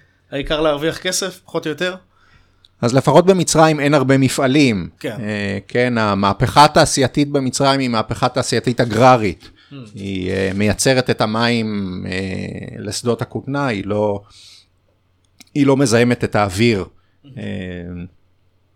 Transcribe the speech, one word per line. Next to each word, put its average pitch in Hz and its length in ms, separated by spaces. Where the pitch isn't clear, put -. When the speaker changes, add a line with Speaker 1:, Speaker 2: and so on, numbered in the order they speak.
Speaker 1:
והעיקר 143 300
להרוויח 151 360
כסף, 185 480
פחות 165 200
או 160 40
יותר? 180 260
Speaker 2:
אז 123 120
לפחות 147 320
במצרים 160 540
אין 143 140
הרבה 135 240
מפעלים. 131 720
Speaker 1:
כן. 135 220
Speaker 2:
אה, 104 360
כן, 123 300
המהפכה 104 680
התעשייתית 147 680
במצרים 139 480
היא 131 100
מהפכה 117 400
תעשייתית - 520
אגררית. 113 680
Speaker 1:
Hmm. 139 40
Speaker 2:
היא, 95 360
אה, 95 240
מייצרת 113 540
את 117 120
המים, 110 720
אה, 92 40
לשדות 117 440
הכותנה, 135 460
היא 104 180
לא, 104 360
היא 143 120
לא 135 100
מזהמת 120 460
את 107 120
האוויר. 104 500
Speaker 1:
Hmm. - 20
Speaker 2:
אה, 104 60